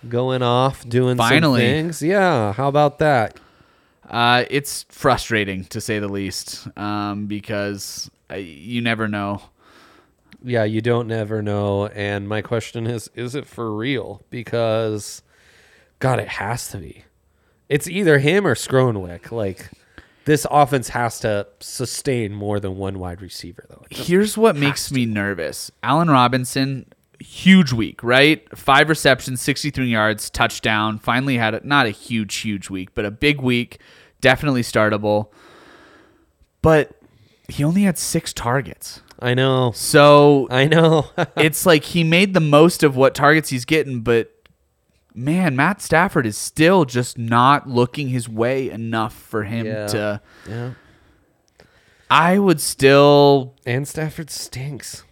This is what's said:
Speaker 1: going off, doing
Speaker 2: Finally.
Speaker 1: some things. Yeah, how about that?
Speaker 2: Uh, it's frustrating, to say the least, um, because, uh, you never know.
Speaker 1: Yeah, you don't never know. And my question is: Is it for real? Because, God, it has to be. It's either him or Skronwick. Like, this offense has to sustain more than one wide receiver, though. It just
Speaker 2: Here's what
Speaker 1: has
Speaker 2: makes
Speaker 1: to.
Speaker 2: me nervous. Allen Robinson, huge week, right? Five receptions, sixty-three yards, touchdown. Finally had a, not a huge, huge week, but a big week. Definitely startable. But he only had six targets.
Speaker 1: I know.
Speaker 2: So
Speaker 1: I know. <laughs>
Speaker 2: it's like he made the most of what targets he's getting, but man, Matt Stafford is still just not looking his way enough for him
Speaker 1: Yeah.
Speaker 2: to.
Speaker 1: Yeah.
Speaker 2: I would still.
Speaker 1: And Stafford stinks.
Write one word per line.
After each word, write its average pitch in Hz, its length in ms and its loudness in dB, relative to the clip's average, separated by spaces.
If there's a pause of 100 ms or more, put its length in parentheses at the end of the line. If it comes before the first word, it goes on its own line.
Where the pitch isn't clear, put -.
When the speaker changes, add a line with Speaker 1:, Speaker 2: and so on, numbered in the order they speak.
Speaker 1:
going 127 360 -2
off, 127 440 0
doing 123 300 0
Speaker 2:
Finally. 123 440 4
Speaker 1:
some 120 60 2
things. 156 360 -2
Yeah, 160 500 2
how 131 160 -2
about 147 300 2
that? 135 420 0 (680)
Speaker 2:
Uh, 120 420 2
it's - 380 -6
frustrating, 104 760 -2
to - 160 -10
say 107 180 -4
the 104 80 -6
least, 98 640 -8 (100)
um, 104 480 -6
because, 101 840 -8 (220)
uh, 80 60 -12
you 95 440 -8
never 113 280 -2
know. 101 340 -6 (1000)
Speaker 1:
Yeah, 120 180 -2
you 110 180 -2
don't 117 280 -2
never 110 340 -4
know. 101 460 -2
And 101 400 -6
my 107 120 -4
question 113 460 -6
is: 117 300 -8
Is 120 180 -10
it 143 120 -10
for 113 280 -8
real? 110 560 -6
Because, 113 920 -4 (760)
God, 131 220 0
it 101 80 -8
has 104 400 -8
to 104 100 -12
be. - 240 -18 (680)
It's 147 200 -2
either 165 320 2
him 180 260 2
or 135 80 2
Skronwick. 107 760 -2
Like, 104 380 -8 (540)
this 147 280 0
offense 135 380 2
has 120 300 -4
to 104 280 -2 (100)
sustain 120 720 -6
more 104 280 -4
than 95 160 -8
one 98 240 -8
wide 90 200 -10
receiver, 85 480 -18
though. - 220 -20
It - 60 -16
just 123 120 -10
Speaker 2:
Here's 208 300 2
what 220 160 4
Speaker 1:
has 143 100 -4
Speaker 2:
makes 143 260 -2
Speaker 1:
to. 139 40 -8
Speaker 2:
me 123 120 0
nervous. 101 680 -6 (100)
Allen 156 280 2
Robinson, 127 760 0 (320)
huge 185 540 4
week, 110 320 -4
right? 139 420 4 (100)
Five 143 320 4
receptions, 135 520 0
sixty-three 135 480 -4
yards, 107 420 -2
touchdown. 110 720 -2
Finally 127 380 -2
had 110 160 0
a, - 120 -10
not 143 200 2
a 107 40 -2
huge, 107 460 -6
huge 101 340 -6
week, 95 240 -10
but 110 100 -4
a 104 60 -4
big 143 300 0
week. 123 400 -2 (400)
Definitely 131 420 2
startable. 107 640 0 (1300)
But 156 300 4 (560)
he - 160 -4
only 170 180 2
had 190 160 2
six - 340 -4
targets. - 680 -6 (200)
Speaker 1:
I 123 140 0
know. 131 400 2
Speaker 2:
So 147 760 6
Speaker 1:
I 127 160 2
know. 160 440 4 (120)
<laughs> - 140 -6
Speaker 2:
it's 156 280 0
like 160 200 4
he 170 200 -2
made 180 300 2
the 180 60 4
most 156 420 6
of 139 140 4
what 127 180 4
targets 147 360 2
he's 123 140 -4
getting, 135 360 -2
but 117 320 0 (840)
man, 147 420 0
Matt 160 240 0
Stafford 160 460 0
is 107 100 -6
still 170 480 2
just 123 320 -6
not 123 520 2
looking 131 400 0
his 123 200 -4
way 120 420 -2
enough 113 440 -6
for - 300 -8
him 110 220 -6
Speaker 1:
Yeah. 107 220 -6
Speaker 2:
to. 104 320 -4 (280)
Speaker 1:
Yeah. 120 220 -10 (1400)
Speaker 2:
I 165 280 4
would 185 220 2
still. 143 920 4 (100)
Speaker 1:
And 131 240 -4
Stafford 156 420 -10
stinks. - 800 -12